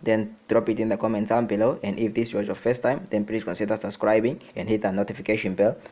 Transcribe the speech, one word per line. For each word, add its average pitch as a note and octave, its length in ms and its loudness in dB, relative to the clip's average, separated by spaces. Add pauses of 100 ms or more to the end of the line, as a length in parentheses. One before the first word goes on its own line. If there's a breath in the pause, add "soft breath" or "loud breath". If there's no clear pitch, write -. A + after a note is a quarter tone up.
then A2 320 0 (140)
drop A2+ 180 4
it A2 100 0
in A2 120 0
the G2+ 80 2
comments A2 320 -2
down A#2 180 2
below. A2 360 2
And G2+ 140 -4
if A2 160 0
this A#2 200 -2
was G#2 140 -2
your F#2 100 -4
first B2 260 -2
time, C3 280 0
then G#2 120 0
please G#2+ 220 -4
consider G#2 320 -2
subscribing A2 640 2 (160 loud breath)
and F#2 100 -6
hit A2 140 2
that G2 120 0
notification G2+ 600 -2
bell G2+ 220 2 (140)